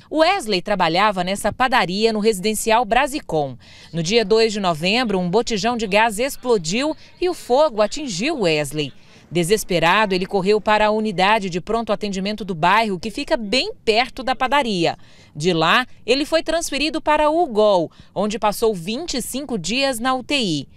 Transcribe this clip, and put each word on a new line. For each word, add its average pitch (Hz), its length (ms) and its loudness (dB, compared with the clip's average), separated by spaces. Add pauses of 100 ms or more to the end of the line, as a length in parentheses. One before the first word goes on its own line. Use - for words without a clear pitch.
(120)
Wesley 302 500 2
trabalhava 190 640 2
nessa 202 280 -2
padaria 220 640 2
no 214 60 -2
residencial 220 680 2
Brasicom. 208 720 -2 (340)
No 165 120 -4
dia 220 200 2
dois 220 300 2
de 214 60 -4
novembro, 190 580 0
um 180 100 0
botijão 220 480 0
de 220 120 -4
gás 196 320 2
explodiu 247 760 -2 (240)
e 349 80 0
o 359 60 -2
fogo 247 480 0
atingiu 240 600 -2
Wesley. 151 520 -2 (380)
Desesperado, 180 840 2
ele 185 140 -2
correu 202 340 0
para 214 240 2
a 214 60 2
unidade 208 580 0
de 170 100 -4
pronto 226 320 -4
atendimento 202 540 -4
do 175 80 -6
bairro, 185 460 2
que 214 100 -8
fica 285 260 -4
bem 254 380 -2 (100)
perto 240 380 0
da 247 140 -2
padaria. 226 600 0 (400)
De 156 160 0
lá, 175 360 2 (180)
ele 262 180 2
foi 320 200 0
transferido 311 580 -4
para 302 300 2
o 339 120 2
ugol, 208 480 2 (220)
onde 208 240 -4
passou 214 380 0
vinte 220 400 -6
e 240 80 -4
cinco 262 340 -6
dias 240 400 -2
na 254 160 -2
U 262 100 -4
T 294 120 -4
I. 170 420 -2